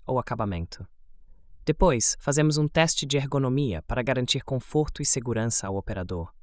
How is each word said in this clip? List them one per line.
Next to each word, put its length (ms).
ou 140
acabamento. 680
Depois, 540
fazemos 380
um 100
teste 380
de 120
ergonomia 680
para 180
garantir 420
conforto 580
e 40
segurança 600
ao 80
operador. 680